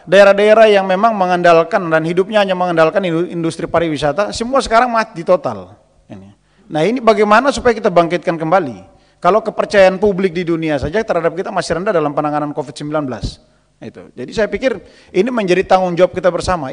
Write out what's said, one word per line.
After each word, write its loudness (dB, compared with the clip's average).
daerah-daerah 6
yang 4
memang 0
mengandalkan 2
dan 0
hidupnya 0
hanya -2
mengandalkan 2
indu-, -2
industri -6
pariwisata, -2
semua -2
sekarang 0
mati -4
total. -2
Ini. -20
Nah, -2
ini -2
bagaimana 2
supaya 0
kita -2
bangkitkan 0
kembali? -2
Kalau 2
kepercayaan 2
publik 0
di -4
dunia -2
saja -4
terhadap -2
kita -8
masih -4
rendah -2
dalam 0
penanganan -4
covid -10
sembilan -6
belas. -10
Itu. -18
Jadi -14
saya 0
pikir -2
ini 0
menjadi 0
tanggung 0
jawab 4
kita -2
bersama. -4